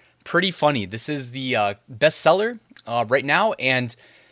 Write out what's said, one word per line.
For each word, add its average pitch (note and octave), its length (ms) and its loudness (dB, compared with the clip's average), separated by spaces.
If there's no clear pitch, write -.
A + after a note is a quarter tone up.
Pretty F3+ 300 0
funny. C#3+ 340 0
This G#2 220 -6
is C3+ 240 -4
the, C3 240 -4
uh, G2+ 180 0
bestseller, E3+ 680 2
uh, A#2+ 220 0
right C3+ 160 0
now. F3 300 2
And B2+ 420 -2